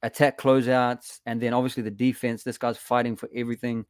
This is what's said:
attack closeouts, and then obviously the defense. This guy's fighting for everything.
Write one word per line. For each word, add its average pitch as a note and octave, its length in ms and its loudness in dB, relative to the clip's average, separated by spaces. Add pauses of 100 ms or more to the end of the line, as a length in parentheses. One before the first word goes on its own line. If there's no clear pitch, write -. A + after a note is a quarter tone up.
attack C3 340 2
closeouts, B2+ 880 2
and A#2 160 -4
then A#2+ 120 0
obviously B2+ 300 0
the A2 80 -4
defense. A#2+ 520 -2
This B2 140 -6
guy's A#2+ 200 -2
fighting A#2+ 380 0
for - 180 -12
everything. A#2 560 -4